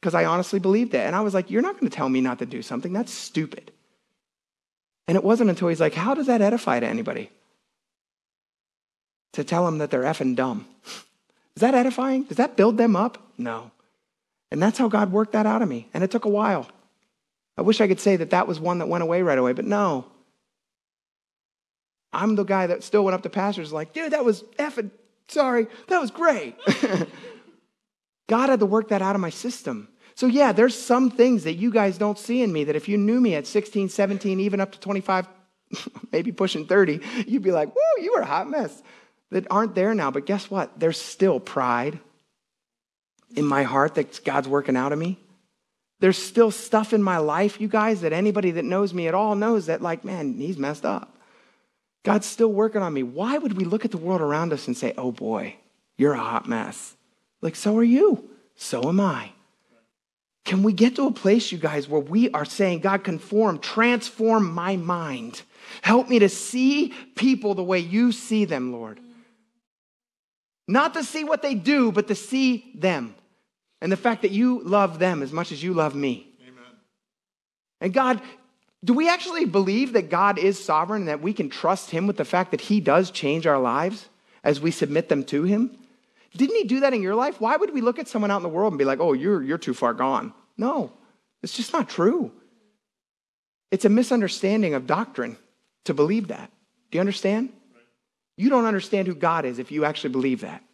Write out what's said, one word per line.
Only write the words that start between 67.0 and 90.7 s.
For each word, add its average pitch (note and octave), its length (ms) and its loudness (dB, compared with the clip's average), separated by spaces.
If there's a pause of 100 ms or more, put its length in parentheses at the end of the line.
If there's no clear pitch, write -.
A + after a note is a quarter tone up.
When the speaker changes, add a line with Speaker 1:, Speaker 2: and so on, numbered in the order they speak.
Speaker 1:
people A3 380 2
the F#3 100 -4
way F3+ 160 0
you G#3+ 320 2
see G#3+ 320 0
them, C3 280 -4
Lord." A2+ 280 -12 (1700)
Not C#4+ 260 2
to E4 80 -4
see D#4 220 -6
what D4+ 180 0
they C#4 120 0
do, A#3 360 2
but G#3 180 0
to G#3 60 -2
see B3+ 600 -2
them. D3+ 400 -4 (640)
And F3 120 -2
the F#3+ 40 0
fact A3 260 -2
that G3 100 2
you A#3+ 320 2
love F#3 340 0
them F3 240 0
as C3+ 100 -8
much E3+ 200 -6
as C#3+ 100 -12
you F#3 100 -4
love D#3 220 0
me. C#3 340 -4 (140)
Speaker 2:
Amen. B2 220 -20 (1160)
Speaker 1:
And F3+ 120 -2
God, B3+ 280 2 (640)
do G#3 80 4
we D#4 160 4
actually F4 360 0
believe G3+ 480 0
that F#3 180 2
God F#3+ 280 2
is F#3+ 240 2
sovereign F3 400 0
and E3+ 60 -4
that D3 140 -4
we F#3+ 100 -2
can D#3+ 160 -4
trust F3+ 420 -2
him E3+ 160 -2
with G3+ 100 0
the D#3 80 -2
fact F3+ 260 -2
that D#3 120 -4
he G#3 180 2
does D#3+ 300 4
change D#3 360 -2
our D3 120 4
lives C#3+ 500 -2 (340)
as D3 180 2
we D#3+ 100 0
submit D#3 380 -2
them C#3 160 0
to C#3+ 200 -2
him? G#3+ 320 0 (600)
Didn't C#4 200 2
he G#4 80 2
do B3+ 160 -2
that C4+ 120 4
in A3+ 100 0
your F#3+ 120 -2
life? C4 260 -2
Why A#3 160 2
would F#4+ 160 0
we C#4 80 -2
look A#3+ 180 0
at D4+ 100 -10
someone G#3 220 0
out G3+ 80 2
in F3 40 -4
the F3 60 -4
world F#3 240 0
and D3 60 -6
be C#3 60 4
like, C3+ 160 0
"Oh, F3 120 4
you're, D#3 300 0
you're C#3+ 160 -2
too - 160 -4
far A#2+ 200 0
gone"? A#2+ 380 -2 (240)
No, A#3 360 -2 (500)